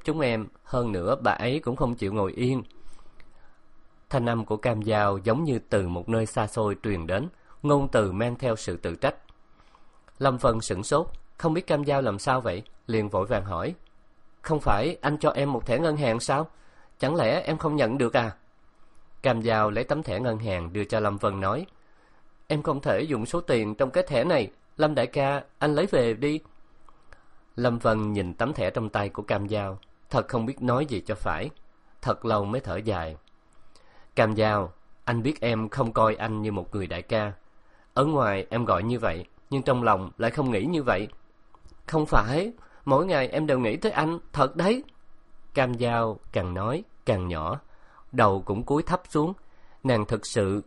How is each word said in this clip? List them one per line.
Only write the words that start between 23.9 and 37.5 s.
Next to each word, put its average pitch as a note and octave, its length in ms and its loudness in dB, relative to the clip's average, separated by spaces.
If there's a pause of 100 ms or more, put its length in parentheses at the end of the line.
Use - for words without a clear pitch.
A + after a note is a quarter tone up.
cái F3+ 160 2
thẻ C#3+ 160 2
này, C#3+ 280 2 (260)
Lâm D3+ 180 2
đại C#3 120 2
ca, C#3 360 0 (160)
anh D3 160 2
lấy E3 100 2
về B2 280 4
đi." D3 260 -2 (1160)
Lâm A#2+ 240 2
Vân G#2+ 340 2
nhìn F2+ 200 0
tấm A#2+ 200 -2
thẻ F#2+ 160 -2
trong A2 200 -2
tay G2+ 200 -2
của G#2 140 -8
Cam G2+ 240 -2
Giao, G2 320 -4 (300)
thật A#2 180 2
không A#2 180 -2
biết - 160 -6
nói B2 240 2
gì A2+ 160 -4
cho G#2 140 -6
phải, F#2 340 -4 (520)
thật - 240 -2
lâu G#2+ 200 2
mới A#2 160 -2
thở F2+ 140 -4
dài. F2 420 -4 (960)
"Cam A2 180 4
Giao, G#2 400 2 (320)
anh A#2 180 0
biết C#3+ 180 -2
em A2 280 0
không A#2 240 -2
coi A2 220 4
anh G#2+ 260 -4
như G#2+ 100 -2
một F#2 240 -4
người F#2+ 120 -4
đại F2 140 -6
ca. G#2+ 300 -2 (640)